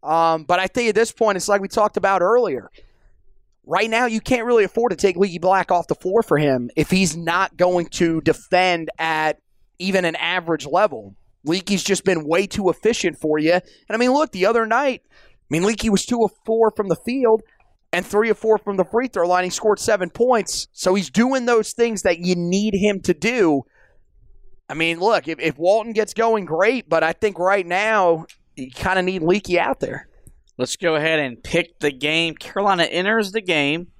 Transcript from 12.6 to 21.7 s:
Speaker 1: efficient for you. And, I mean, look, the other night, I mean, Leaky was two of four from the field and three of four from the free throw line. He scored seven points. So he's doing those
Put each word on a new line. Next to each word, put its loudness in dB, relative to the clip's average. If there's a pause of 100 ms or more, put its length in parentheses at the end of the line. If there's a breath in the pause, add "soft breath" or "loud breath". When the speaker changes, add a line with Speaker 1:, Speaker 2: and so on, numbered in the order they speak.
Speaker 1:
efficient -2
for -2
you. 2
And, 0 (280 soft breath)
I -4
mean, 2
look, 0
the -2
other 2
night, -2
I -20
mean, 0
Leaky 0
was 0
two 0
of 0 (140)
four 2
from -4
the 0
field 0 (500 soft breath)
and -2
three 0
of 0
four 2
from -6
the 0
free -2
throw 0
line. 2
He -4
scored 0
seven 0
points. 0
So 0
he's -2
doing 2
those 2